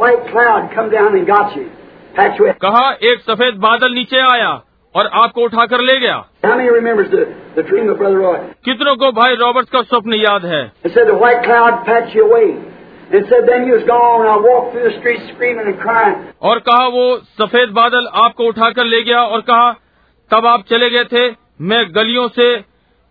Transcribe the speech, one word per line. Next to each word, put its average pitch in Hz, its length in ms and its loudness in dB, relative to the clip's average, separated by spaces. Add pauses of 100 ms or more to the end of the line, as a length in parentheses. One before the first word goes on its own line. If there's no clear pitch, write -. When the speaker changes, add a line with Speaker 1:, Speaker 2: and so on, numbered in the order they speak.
Speaker 1:
white 240 320 2
cloud 226 400 0
come 214 240 -4
down 208 180 2
and 180 140 0
got - 260 0
you, 392 80 -10 (540)
packed 208 240 0
you 214 40 4
in। 190 160 -2
Speaker 2:
कहा, 240 300 2 (100)
"एक 233 180 0
सफेद 226 340 -2
बादल 226 380 0
नीचे 247 280 -4
आया 226 420 0 (320)
और 208 120 0
आपको 226 340 0
उठाकर 233 400 0
ले 254 200 2
गया।" 160 240 -4 (220)
Speaker 1:
How 220 80 2
many 247 160 0
remembers 226 400 0
the, 190 120 0 (340)
the - 120 -2
dream 214 220 0
of - 100 -2
Brother 196 220 0
Roy? 175 140 0 (280)
Speaker 2:
कितनों 262 320 -2
को 269 160 0
भाई 240 220 2
रॉबर्ट्स 240 360 -2
का 247 120 -2
स्वप्न 226 300 -4
याद 208 340 0
है? 147 260 -4 (140)
Speaker 1:
It 175 60 -6
said 233 160 4
the - 120 2
white 240 240 4
cloud 233 340 2 (100)
packed 233 280 -2
you 220 80 6
away। 220 240 4 (640)
It 202 160 2
said 247 160 4
then 247 200 2
you 254 80 2
was 220 140 0
gone, 233 380 2
I 214 160 2
walked 240 300 2
through 240 160 -4
the 208 80 -2
streets 240 340 -4
screaming 233 400 -6
and 185 100 -8
crying। 226 360 0 (260)
Speaker 2:
और 226 160 0
कहा, 247 280 0
"वो 247 300 0
सफेद 233 520 -2
बादल 233 400 0 (160)
आपको 233 200 -2
उठाकर 226 400 -2
ले 233 180 0
गया," 240 200 0
और 220 180 -4
कहा, 240 320 2 (580)
"तब 226 160 2
आप 233 240 0
चले 240 200 0
गए 240 140 0
थे, 240 300 -2 (260)
मैं 214 340 -2
गलियों 233 340 -2
से 240 360 0 (460)